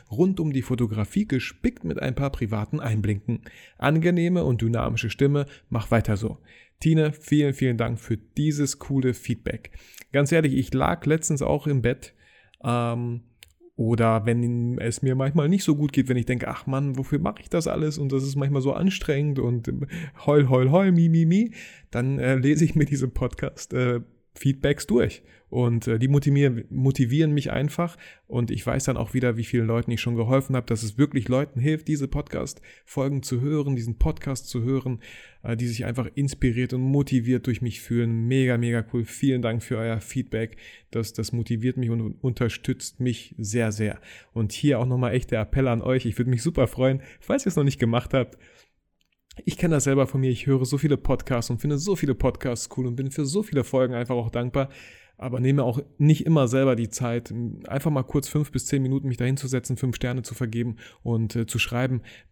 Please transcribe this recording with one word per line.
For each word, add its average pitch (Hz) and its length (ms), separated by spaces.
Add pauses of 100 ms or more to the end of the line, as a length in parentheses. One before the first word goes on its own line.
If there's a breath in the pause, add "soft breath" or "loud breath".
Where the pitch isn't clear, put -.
(100)
rund 180 300
um 156 140
die 131 80
Fotografie, 117 680
gespickt - 560
mit 160 160
ein 131 140
paar 139 160
privaten 107 500
Einblicken. 107 640 (340 loud breath)
Angenehme 170 680
und 123 180
dynamische 113 480
Stimme, 143 340 (240 loud breath)
mach 117 220
weiter 110 260
so. 107 220 (420 loud breath)
Tine, 160 320
vielen, 147 420
vielen 127 220
Dank 117 240
für - 160
dieses 147 640
coole 131 340
Feedback.“ - 580 (420 loud breath)
Ganz 139 180
ehrlich, 156 240
ich - 180
lag 151 340
letztens 147 360
auch 147 240
im 139 160
Bett, 120 320 (480 soft breath)
ähm, 120 600 (520)
oder 113 520
wenn 120 520
es - 240
mir 131 140
manchmal 143 320
nicht 185 160
so 156 100
gut 147 180
geht, 127 160
wenn 123 80
ich 120 100
denke, 123 200
„Ach - 200
Mann, 135 300
wofür 135 220
mache - 240
ich - 60
das 165 180
alles?“ 151 320
Und 135 140
das 135 100
ist 135 140
manchmal 139 260
so 135 100
anstrengend 147 640
und 120 340 (540 loud breath)
heul, 147 220
heul, 127 220
heul, 190 220
mi, 170 160
mi, 165 180
mi, 208 260 (380 loud breath)
dann, 131 300
äh, 131 160
lese 147 280
ich 160 120
mir 151 100
diese 139 220
Podcast, - 640
äh, 123 280 (360)
Feedbacks 139 500
durch. - 360 (260 soft breath)
Und, 120 380
äh, 113 140
die 131 80
motivieren, 139 640
motivieren 135 600
mich 143 200
einfach. 165 440 (300 loud breath)
Und 120 240
ich - 160
weiß 131 160
dann 131 140
auch 120 180
wieder, 123 220
wie 113 80
vielen 117 240
Leuten 117 240
ich 113 80
schon 120 160
geholfen 131 400
habe, 120 100
dass 110 160
es 110 160
wirklich 135 300
Leuten 131 320
hilft, 156 260
diese 143 220
Podcast-Folgen - 1120
zu 123 180
hören, 143 360
diesen 117 200
Podcast - 520
zu 117 160
hören, 127 340 (460 loud breath)
äh, 117 120
die 120 120
sich 117 160
einfach 117 320
inspiriert 127 560
und 127 80
motiviert 131 640
durch 120 160
mich 120 180
fühlen. 117 460
Mega, 127 320
mega 117 340
cool. 120 120
Vielen 131 380
Dank 117 200
für 127 140
euer 113 240
Feedback. 113 560 (340 loud breath)
Das, 117 220
das - 200
motiviert 120 440
mich 123 140
und 117 100 (200)
unterstützt - 800
mich 123 400
sehr, 110 320
sehr. 104 300 (320 loud breath)
Und 107 180
hier 139 300
auch 127 60
nochmal 123 280
echt 127 160
der 110 120
Appell 135 260
an 120 140
euch. 127 240
Ich 110 120
würde 127 120
mich 120 120
super 139 240
freuen, 131 340 (200 loud breath)
falls - 260
ihr 190 40
es 165 60
noch 151 60
nicht 143 160
gemacht 120 340
habt. 131 240 (1080 soft breath)
Ich - 140
kenne 165 180
das 131 80
selber 135 240
von 135 120
mir. 131 100
Ich - 160
höre 135 180
so 135 140
viele 143 180
Podcasts 123 540
und 120 100
finde 147 180
so 190 160
viele 139 220
Podcasts 123 600
cool 127 100
und 120 100
bin 135 160
für 151 120
so 175 200
viele 143 180
Folgen 127 320
einfach 120 220
auch 117 140
dankbar. 123 380 (480 loud breath)
Aber 123 220
nehme 135 240
auch 120 180 (160)
nicht 151 300
immer 151 220
selber 131 260
die 113 140
Zeit, 120 440 (360)
einfach 147 240
mal 135 100
kurz 139 240
fünf 151 240
bis - 160
zehn 139 160
Minuten 135 240
mich 123 100
dahinzusetzen, 127 600
fünf 123 180
Sterne 123 280
zu - 120
vergeben 117 420 (280 loud breath)
und, 113 320
äh, 113 100
zu 117 140
schreiben, 127 420 (300 loud breath)